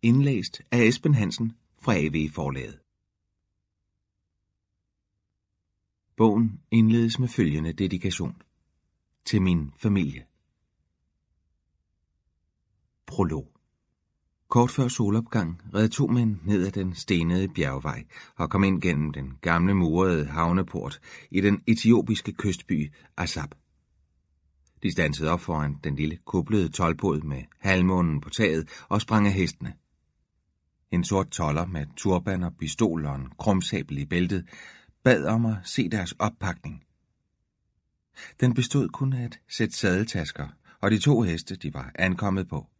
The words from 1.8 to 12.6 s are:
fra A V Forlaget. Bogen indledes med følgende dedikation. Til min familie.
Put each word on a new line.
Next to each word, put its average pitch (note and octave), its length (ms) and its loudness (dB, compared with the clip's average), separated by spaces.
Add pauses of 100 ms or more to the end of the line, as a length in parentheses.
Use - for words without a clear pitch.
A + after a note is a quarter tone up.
fra A2+ 140 0
A D#2 180 0
V D2+ 200 0
Forlaget. C2+ 460 -8 (3500)
Bogen A2 440 4 (100)
indledes A2+ 480 4
med B2+ 80 0
følgende D#2+ 460 0
dedikation. F2+ 680 -4 (840)
Til G#2+ 160 2
min F2 360 2
familie. F2+ 480 -2 (2750)